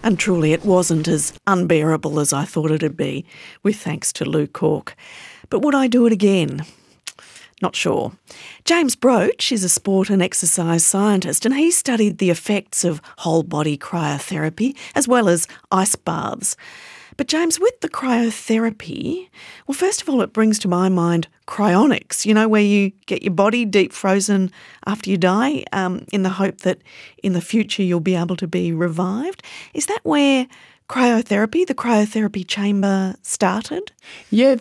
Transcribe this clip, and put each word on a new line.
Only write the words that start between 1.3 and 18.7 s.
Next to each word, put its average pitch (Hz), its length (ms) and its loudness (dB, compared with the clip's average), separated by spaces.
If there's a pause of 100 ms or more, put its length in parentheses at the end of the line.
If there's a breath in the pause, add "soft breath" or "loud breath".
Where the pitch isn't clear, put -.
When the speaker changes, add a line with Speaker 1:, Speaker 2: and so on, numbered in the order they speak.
Speaker 1:
unbearable 160 720 2
as 143 120 0
I 143 120 -2
thought 156 260 -2
it'd 156 260 -2
be, 139 280 -6 (380 loud breath)
with - 140 0
thanks - 380 -6
to - 120 -6
Lou 147 200 0
Cork. 156 480 -4 (560 loud breath)
But - 100 0
would 285 140 2
I 269 120 2
do 240 200 4
it 226 60 4
again? 180 520 2 (1000 loud breath)
Not 180 140 -4
sure. - 360 -2 (540 loud breath)
James 339 300 2
Broach 240 540 2
is 208 140 0
a 180 60 -2
sport 190 400 0
and 190 120 4
exercise 170 600 0
scientist, 196 640 0
and 262 80 2
he 320 160 2
studied 220 480 0
the 190 100 2
effects - 560 -2
of 160 160 -2 (180 loud breath)
whole-body 151 600 -2
cryotherapy 160 960 -4 (180 loud breath)
as 285 140 0
well 233 220 4
as 170 180 0 (220 loud breath)
ice 190 260 0
baths. - 600 -6 (600 loud breath)
But - 120 -6
James, 330 320 0
with 494 200 0
the 320 80 -6
cryotherapy, 233 1400 -2 (380 loud breath)